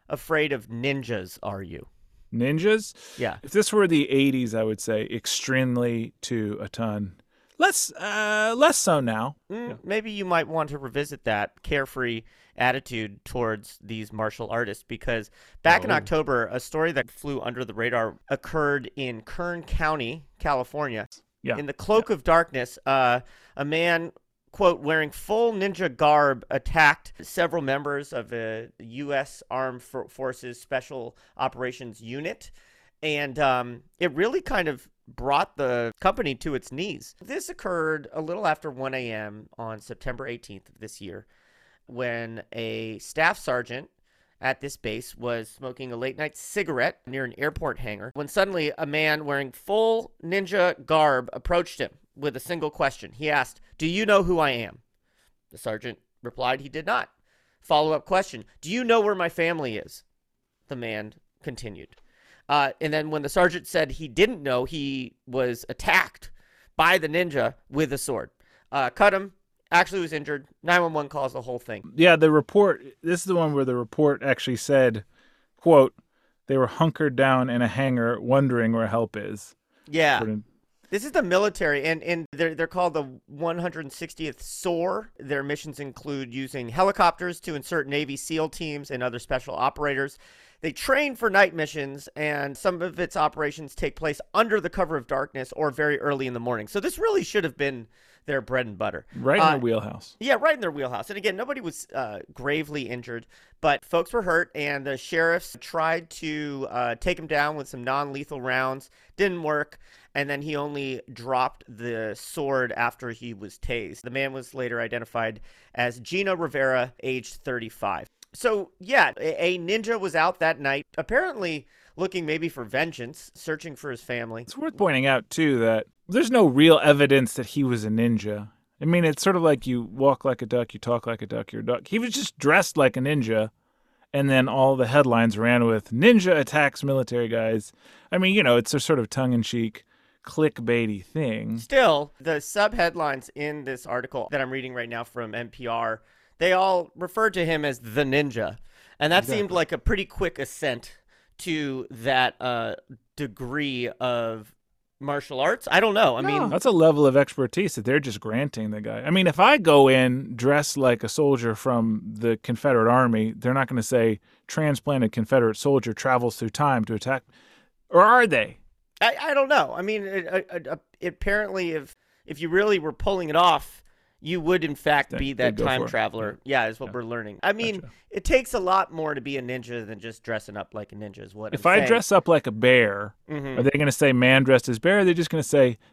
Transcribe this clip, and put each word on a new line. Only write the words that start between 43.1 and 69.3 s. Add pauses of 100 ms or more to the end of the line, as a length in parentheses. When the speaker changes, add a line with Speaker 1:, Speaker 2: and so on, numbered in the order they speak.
Speaker 1:
sergeant (500)
at
this
base
was
smoking
a
late-night
cigarette
near
an
airport
hangar,
when
suddenly
a
man
wearing
full
ninja
garb
approached
him (160)
with
a
single
question.
He
asked, (160)
"Do
you
know
who
I
am?" (680)
The
sergeant (240)
replied,
"He
did
not." (500)
Follow-up
question, (140)
"Do
you
know
where
my
family
is?" (640)
The
man (300)
continued. (500)
Uh,
and
then
when
the
sergeant
said
he
didn't
know,
he (100)
was
attacked (460)
by
the
ninja (160)
with
a
sword. (420)
Uh,
cut
him, (380)